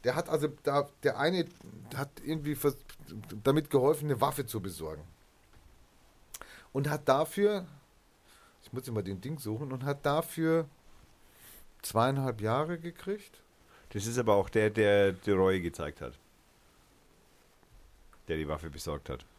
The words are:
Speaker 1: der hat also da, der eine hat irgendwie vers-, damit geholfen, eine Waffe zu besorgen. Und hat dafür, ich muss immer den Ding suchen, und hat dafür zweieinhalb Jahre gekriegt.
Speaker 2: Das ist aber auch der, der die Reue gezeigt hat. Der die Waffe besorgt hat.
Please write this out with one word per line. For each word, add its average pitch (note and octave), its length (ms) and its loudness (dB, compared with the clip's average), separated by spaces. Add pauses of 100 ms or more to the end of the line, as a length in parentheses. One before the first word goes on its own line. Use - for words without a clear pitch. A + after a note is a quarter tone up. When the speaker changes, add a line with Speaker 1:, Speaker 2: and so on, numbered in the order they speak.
Speaker 1:
der B2 100 0
hat - 140 -2
also D3+ 180 0 (160)
da, C#3+ 240 2 (160)
der C3+ 160 2
eine E3+ 260 2 (480)
hat C#3 160 -4 (140)
irgendwie D3+ 320 -2
vers-, C#3 220 2 (680)
damit C#3+ 260 4
geholfen, C#3+ 360 4
eine C3 160 0
Waffe C#3 240 0
zu A2 160 -6
besorgen. D#2 420 -10 (1700)
Und C#3 180 -2
hat D3 200 -2
dafür, F3+ 580 2 (960)
ich - 80 -20
muss - 160 -8
immer A2 160 -4
den F#2+ 160 -6
Ding C#3+ 180 -8
suchen, C3 360 -6
und B2+ 100 -8
hat C#3+ 220 -4
dafür D#3+ 600 0 (1160)
zweieinhalb B2+ 580 0
Jahre C#3+ 400 -2
gekriegt. F#3+ 600 -12 (480)
Speaker 2:
Das G#2 180 -4
ist A#2 100 -2
aber A2 180 4
auch G2 140 4
der, G#2+ 200 4
der G2+ 420 6
die F#2 200 -2
Reue F#2+ 280 6
gezeigt D#2+ 400 -6
hat. B1 180 -12 (2000)
Der D#2+ 80 -2
die D#2 100 -4
Waffe D#2 220 -8
besorgt D2 400 -10
hat. C2+ 160 -10 (140)